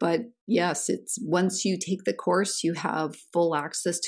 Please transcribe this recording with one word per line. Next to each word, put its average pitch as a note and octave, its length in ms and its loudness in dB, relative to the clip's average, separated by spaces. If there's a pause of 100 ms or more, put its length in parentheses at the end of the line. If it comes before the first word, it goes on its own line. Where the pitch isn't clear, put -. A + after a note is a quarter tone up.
but E3+ 220 2 (260)
yes, F3 400 0
it's - 340 -4
once F3+ 420 2
you F#3 140 2
take F#3 260 -4
the G2+ 80 2
course, - 520 0
you E3 80 2
have D#3+ 420 -2 (180)
full E3+ 220 2
access D3+ 540 -2